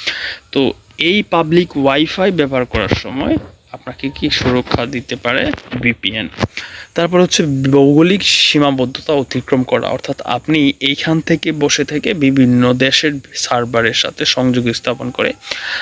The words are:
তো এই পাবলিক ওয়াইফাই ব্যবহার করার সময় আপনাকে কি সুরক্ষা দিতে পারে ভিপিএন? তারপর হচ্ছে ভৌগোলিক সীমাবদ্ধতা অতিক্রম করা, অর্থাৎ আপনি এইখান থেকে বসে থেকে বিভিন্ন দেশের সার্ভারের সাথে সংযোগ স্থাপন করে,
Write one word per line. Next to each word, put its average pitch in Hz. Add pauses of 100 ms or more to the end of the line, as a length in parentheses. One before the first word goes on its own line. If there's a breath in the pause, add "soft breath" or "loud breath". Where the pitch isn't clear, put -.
(520 loud breath)
তো 135 (260)
এই 180
পাবলিক 165
ওয়াইফাই 151
ব্যবহার 135
করার 104
সময় 135 (360)
আপনাকে 135
কি 147
সুরক্ষা 123
দিতে -
পারে 120 (280)
ভিপিএন? 110 (680 loud breath)
তারপর 170
হচ্ছে 175
ভৌগোলিক 143
সীমাবদ্ধতা 139
অতিক্রম 127
করা, 120
অর্থাৎ -
আপনি 143
এইখান 156
থেকে 160
বসে 147
থেকে 147
বিভিন্ন 127
দেশের 135 (220)
সার্ভারের 120
সাথে -
সংযোগ 123
স্থাপন 123
করে, - (500 loud breath)